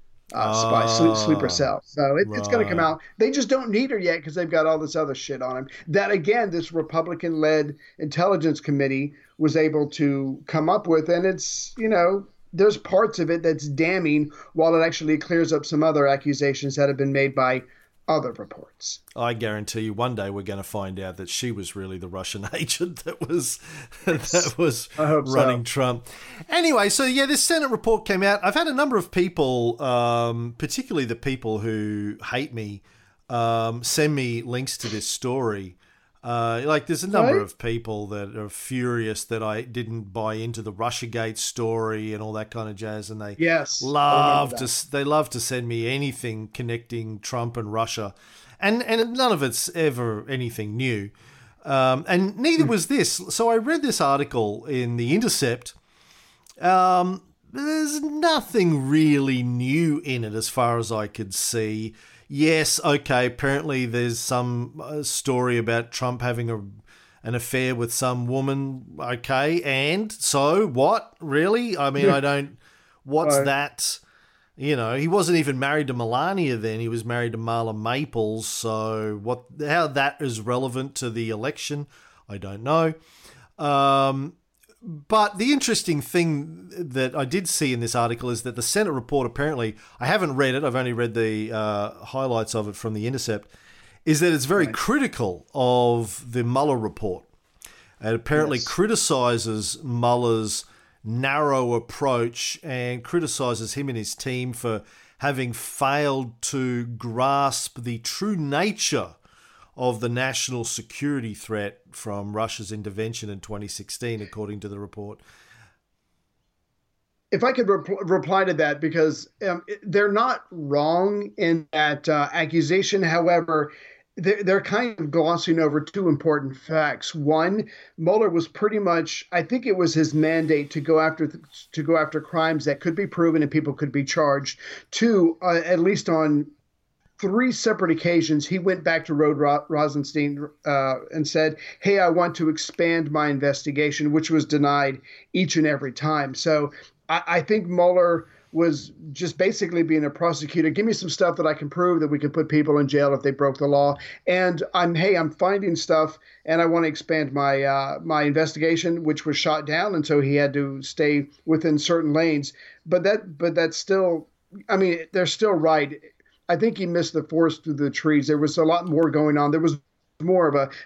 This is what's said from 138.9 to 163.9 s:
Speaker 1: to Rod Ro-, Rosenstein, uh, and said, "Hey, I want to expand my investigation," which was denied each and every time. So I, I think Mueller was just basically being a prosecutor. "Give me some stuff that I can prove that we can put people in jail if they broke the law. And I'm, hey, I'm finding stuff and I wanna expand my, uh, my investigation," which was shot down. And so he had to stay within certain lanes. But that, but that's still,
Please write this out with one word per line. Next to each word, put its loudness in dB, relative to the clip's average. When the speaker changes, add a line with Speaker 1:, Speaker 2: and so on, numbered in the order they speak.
Speaker 1:
to -4
Rod 4
Ro-, 2
Rosenstein, -2
uh, 2
and -2
said, 2
"Hey, 4
I 6
want 4
to 2
expand 0
my 2
investigation," 0
which 2
was 4
denied 2
each 0
and 4
every -2
time. -2
So 0
I, 0
I 2
think 0
Mueller 4
was 2
just -6
basically 2
being 4
a -2
prosecutor. 0
"Give 0
me 2
some -4
stuff 2
that 0
I 2
can -8
prove 2
that 2
we 0
can -2
put 0
people 4
in 2
jail 4
if -2
they 2
broke 0
the 2
law. 4
And 2
I'm, 2
hey, 4
I'm 0
finding 0
stuff 2
and 2
I 4
wanna 2
expand -2
my, 2
uh, 0
my 2
investigation," 2
which 0
was -2
shot 0
down. -2
And 0
so 2
he 2
had 4
to -4
stay 0
within 2
certain 2
lanes. 2
But 2
that, 0
but 0
that's 0
still, 0